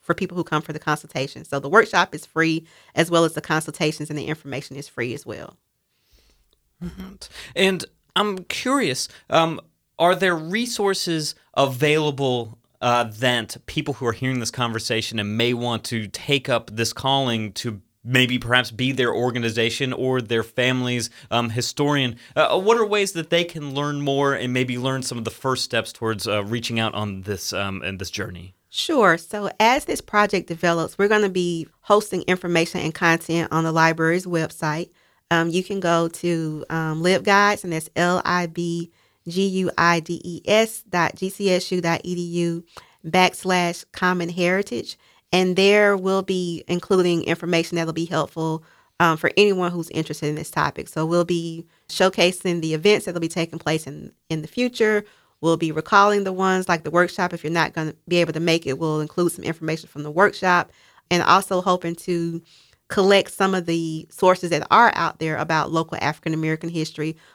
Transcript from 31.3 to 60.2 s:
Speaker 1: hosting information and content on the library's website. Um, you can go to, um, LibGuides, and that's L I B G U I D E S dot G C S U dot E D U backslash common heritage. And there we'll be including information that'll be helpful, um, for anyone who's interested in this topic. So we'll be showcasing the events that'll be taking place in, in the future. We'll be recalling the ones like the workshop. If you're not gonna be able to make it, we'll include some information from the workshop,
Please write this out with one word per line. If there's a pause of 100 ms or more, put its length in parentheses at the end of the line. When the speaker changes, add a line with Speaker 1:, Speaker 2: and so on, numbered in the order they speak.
Speaker 1:
hosting
information
and
content
on
the
library's
website. (400)
Um,
you
can
go
to,
um,
LibGuides,
and
that's
L
I
B (340)
G
U
I
D
E
S
dot
G
C
S
U
dot
E
D
U (400)
backslash
common
heritage. (360)
And
there
we'll
be
including
information
that'll
be
helpful, (380)
um,
for
anyone
who's
interested
in
this
topic.
So
we'll
be (220)
showcasing
the
events
that'll
be
taking
place
in, (180)
in
the
future. (360)
We'll
be
recalling
the
ones
like
the
workshop.
If
you're
not
gonna (120)
be
able
to
make
it,
we'll
include
some
information
from
the
workshop, (400)